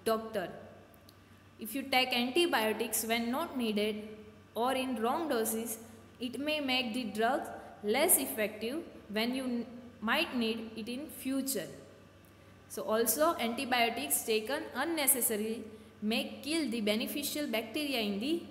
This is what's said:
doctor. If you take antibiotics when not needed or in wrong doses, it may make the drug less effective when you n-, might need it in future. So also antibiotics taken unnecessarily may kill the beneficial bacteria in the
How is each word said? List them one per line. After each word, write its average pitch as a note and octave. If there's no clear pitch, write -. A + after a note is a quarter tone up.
doctor. A3
If A3
you C4+
take B3+
antibiotics A#3+
when A#3
not D4+
needed G#3+
or B3
in C4
wrong D4
doses, A3+
it B3
may D4+
make B3+
the B3
drug A3+
less C4
effective A#3
when A3
you C4
n-, A#3+
might C4+
need A3+
it A3
in B3+
future. B3+
So -
also B3
antibiotics A#3+
taken A#3
unnecessarily A#3+
may A3+
kill D4+
the A#3
beneficial C#4
bacteria A#3+
in G3+
the D#4